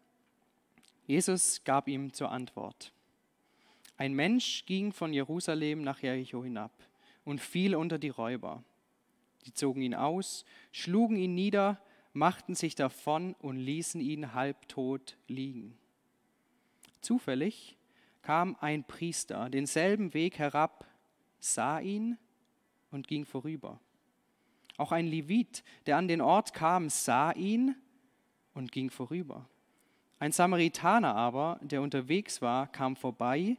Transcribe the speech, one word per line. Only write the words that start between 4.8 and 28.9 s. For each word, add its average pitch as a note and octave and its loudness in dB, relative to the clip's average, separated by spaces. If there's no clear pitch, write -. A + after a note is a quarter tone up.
von D#3+ -4
Jerusalem D3+ -2
nach C#3 -4
Jericho B2+ -4
hinab G#2+ -6
und C#3+ -6
fiel F#3 2
unter D#3+ -2
die C#3+ -4
Räuber. A#2 -6
Die - -20
zogen C3+ 0
ihn B2 0
aus, E3+ -2
schlugen G#3+ 2
ihn F3+ 0
nieder, G3 4
machten F3 2
sich E3 -2
davon D#3 -2
und C3+ -8
ließen D3+ -4
ihn C#3+ -4
halbtot C3+ -4
liegen. B2 -8
Zufällig F3 -2
kam E3+ 2
ein D3+ -2
Priester B2+ -6
denselben D#3+ 2
Weg E3 0
herab, D3+ 0
sah C#3 0
ihn G#3+ -2
und C#3 -8
ging D3 -4
vorüber. C#3+ -8
Auch D3 -2
ein E3+ 2
Levit, D#3+ 0
der C#3+ 4
an F3 2
den E3 2
Ort E3+ 4
kam, E3 2
sah C3+ 4
ihn A3+ 0
und B2+ -10
ging C3 -2
vorüber. C#3 -8